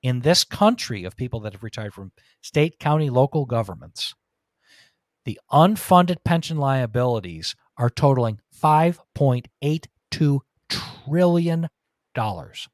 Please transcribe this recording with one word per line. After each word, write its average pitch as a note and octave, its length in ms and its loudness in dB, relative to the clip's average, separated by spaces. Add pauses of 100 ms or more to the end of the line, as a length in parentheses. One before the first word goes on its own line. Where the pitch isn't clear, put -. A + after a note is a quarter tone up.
in B2 180 -2
this D#3 240 2
country D#3+ 600 0
of F#2 120 -10
people A#2+ 240 -8
that G#2 120 -10
have G2+ 100 -18
retired G#2+ 320 -10
from F#2+ 180 -16 (280)
state, D#3 380 -2
county, D3+ 320 0
local B2+ 360 2
governments, A2+ 680 -8 (1080)
the A2+ 140 -8 (140)
unfunded F3+ 720 4
pension E3 340 -2
liabilities A#2+ 960 -2 (220)
are A#2+ 140 0
totaling B2 500 0 (100)
five D#3 500 2 (140)
point B2+ 340 0 (140)
eight D3+ 260 -4 (220)
two C#3+ 320 0 (260)
trillion E3+ 1000 0 (460)
dollars. G2+ 580 -8